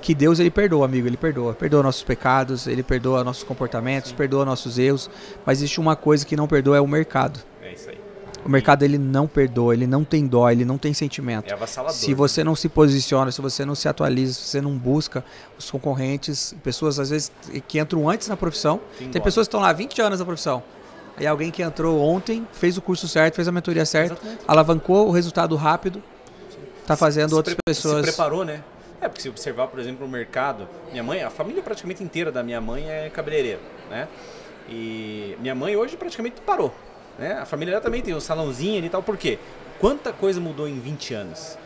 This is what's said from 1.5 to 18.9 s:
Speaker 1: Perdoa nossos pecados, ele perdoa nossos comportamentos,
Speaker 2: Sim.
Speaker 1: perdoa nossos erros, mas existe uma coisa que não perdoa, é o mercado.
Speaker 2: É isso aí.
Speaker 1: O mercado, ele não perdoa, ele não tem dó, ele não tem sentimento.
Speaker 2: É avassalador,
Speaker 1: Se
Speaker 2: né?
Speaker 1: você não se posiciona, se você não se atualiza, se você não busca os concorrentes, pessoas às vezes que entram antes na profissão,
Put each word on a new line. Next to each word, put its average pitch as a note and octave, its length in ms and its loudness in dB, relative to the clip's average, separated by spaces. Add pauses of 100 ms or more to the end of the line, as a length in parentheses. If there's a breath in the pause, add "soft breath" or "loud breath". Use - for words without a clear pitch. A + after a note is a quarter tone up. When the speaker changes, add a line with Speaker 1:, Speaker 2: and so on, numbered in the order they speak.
Speaker 1:
Perdoa D3 300 4
nossos C3+ 200 2
pecados, C3 640 0
ele B2 160 -2
perdoa B2+ 400 2
nossos B2 200 -4
comportamentos, B2+ 680 -4
Speaker 2:
Sim. B2 60 -14
Speaker 1:
perdoa C#3 300 2
nossos B2 320 -2
erros, C3+ 320 2 (340 loud breath)
mas C3+ 140 2
existe C#3+ 200 -2
uma D#3 160 4
coisa D3+ 300 4
que D3+ 120 -2
não D3 120 0
perdoa, C#3+ 300 6
é - 20 8
o C#3 80 4
mercado. C#3+ 500 0 (240)
Speaker 2:
É F#2 120 -14
isso - 160 -16
aí. - 80 -14 (460)
Speaker 1:
O - 40 -6
mercado, C#3 360 6
ele C#3+ 120 4
não C3+ 300 2
perdoa, A#2+ 480 4
ele B2 120 2
não C3+ 180 2
tem D3+ 220 2
dó, A#2+ 220 6
ele A#2+ 160 4
não C3 140 0
tem D3 160 -2
sentimento. A#2+ 560 -4
Speaker 2:
É - 40 -4
avassalador, B2+ 400 -6
Speaker 1:
Se - 160 -2
Speaker 2:
né? C3+ 40 4
Speaker 1:
você C#3+ 300 4
não D#3+ 120 4
se E3 120 -2
posiciona, C#3 600 4
se C3+ 120 -8
você C#3 220 -4
não C#3+ 100 -4
se C#3+ 140 -2
atualiza, C3 460 0
se - 120 -8
você C#3 140 -4
não C#3+ 180 -2
busca C3 460 0 (340 loud breath)
os - 120 -10
concorrentes, C#3 920 -4
pessoas C#3+ 360 -2
às C#3 120 -2
vezes D3+ 200 -4 (360)
que - 120 -2
entram D3+ 300 0
antes G#3+ 200 -2
na G3+ 80 -2
profissão, D#3 400 0 (160)